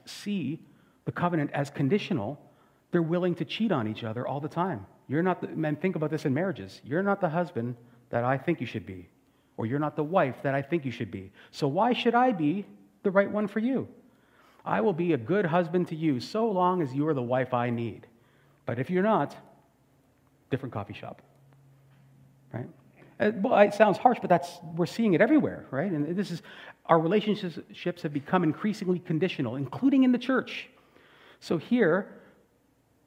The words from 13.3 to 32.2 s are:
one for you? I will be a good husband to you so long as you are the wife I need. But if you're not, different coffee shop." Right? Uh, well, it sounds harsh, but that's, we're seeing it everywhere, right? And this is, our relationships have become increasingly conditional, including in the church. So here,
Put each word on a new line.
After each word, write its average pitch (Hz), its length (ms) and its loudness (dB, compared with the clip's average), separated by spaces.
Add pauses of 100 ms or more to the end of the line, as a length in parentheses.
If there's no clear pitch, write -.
one 208 160 0
for 214 120 -4
you? 220 280 0 (800)
I 196 160 0
will 220 100 2
be 170 220 0
a 139 40 2
good 175 280 0
husband 170 420 0
to 165 80 -8
you 156 240 0
so 220 320 -2
long 180 300 2
as 131 120 -4
you 147 140 0
are 160 60 2
the 131 80 -2
wife 123 320 0
I 120 160 2
need. 117 360 -4 (600)
But 117 140 -4
if 131 100 -4
you're 185 120 2
not, 190 320 2 (1160)
different 127 240 -6
coffee 104 200 -8
shop." - 280 -14 (1300)
Right? 123 160 -8 (500)
Uh, 214 180 2
well, 240 240 2
it 202 140 8
sounds 208 240 6
harsh, - 220 4
but 185 100 0
that's, 175 300 2 (160)
we're 170 100 0
seeing 220 280 2
it 156 80 8
everywhere, 190 500 4
right? 170 200 -2
And 151 240 -2
this 180 160 -4
is, 170 100 -8 (440)
our 165 140 6
relationships 175 1040 -2
have 151 100 -4
become 170 300 2
increasingly 180 560 0
conditional, 151 560 -2
including 262 480 2
in 254 80 6
the 240 80 4
church. - 500 -4 (720)
So - 180 -4
here, 190 560 2 (920)